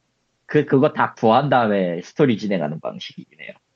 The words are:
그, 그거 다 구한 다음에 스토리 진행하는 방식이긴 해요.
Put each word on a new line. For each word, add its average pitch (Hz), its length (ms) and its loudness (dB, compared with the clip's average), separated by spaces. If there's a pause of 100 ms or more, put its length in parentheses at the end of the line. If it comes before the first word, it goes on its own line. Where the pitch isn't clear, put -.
(460)
그, 147 200 0
그거 147 280 2
다 120 220 -2
구한 123 340 2
다음에 101 540 0
스토리 127 340 0
진행하는 87 420 -4
방식이긴 - 600 -14
해요. - 100 -18 (240)